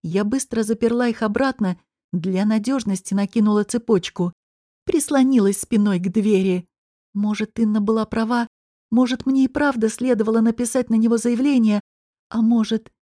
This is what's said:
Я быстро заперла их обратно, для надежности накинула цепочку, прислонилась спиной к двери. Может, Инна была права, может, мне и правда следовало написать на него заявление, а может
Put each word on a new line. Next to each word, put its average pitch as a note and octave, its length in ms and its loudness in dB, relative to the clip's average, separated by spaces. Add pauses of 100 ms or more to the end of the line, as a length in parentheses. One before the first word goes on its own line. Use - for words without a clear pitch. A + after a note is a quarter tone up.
Я F3+ 220 -2
быстро A3+ 380 -2
заперла A#3 460 0
их A3+ 140 -4
обратно, G#3+ 560 -2 (340)
для F#3 340 -2
надежности A3 680 -2
накинула G#3 500 0
цепочку, F#3+ 680 -2 (520)
прислонилась C4 760 2
спиной G#3 380 0
к F3+ 120 -2
двери. F#3+ 560 0 (480)
Может, G#3 440 -4
Инна A3 220 0
была A3 260 -2
права, A3+ 420 -4 (420)
может, B3 360 0
мне C4+ 180 2
и C4 40 0
правда C4+ 400 0
следовало A3+ 520 0
написать A#3 500 0
на A3+ 40 2
него A3+ 240 2
заявление, A#3+ 640 2 (500)
а A3+ 100 -4
может A3 500 0 (120)